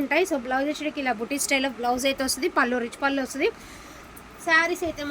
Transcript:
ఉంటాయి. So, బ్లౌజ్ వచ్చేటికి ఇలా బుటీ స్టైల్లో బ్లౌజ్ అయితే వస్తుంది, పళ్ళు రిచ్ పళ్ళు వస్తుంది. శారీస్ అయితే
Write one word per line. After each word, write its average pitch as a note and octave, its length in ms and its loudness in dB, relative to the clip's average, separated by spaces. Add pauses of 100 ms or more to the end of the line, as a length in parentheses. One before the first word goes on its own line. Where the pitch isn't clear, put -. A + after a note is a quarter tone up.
ఉంటాయి. C#4+ 300 4
So, D#4+ 140 2
బ్లౌజ్ C4 280 0
వచ్చేటికి D4 320 -4
ఇలా B3+ 160 2
బుటీ C4+ 240 -2
స్టైల్లో C4+ 260 2 (100)
బ్లౌజ్ B3 300 2
అయితే C4+ 160 0
వస్తుంది, C4+ 320 0
పళ్ళు B3 260 4
రిచ్ A#3 200 -8
పళ్ళు C#4 220 2
వస్తుంది. D4 220 0 (1000)
శారీస్ E4+ 420 4
అయితే D4+ 220 -6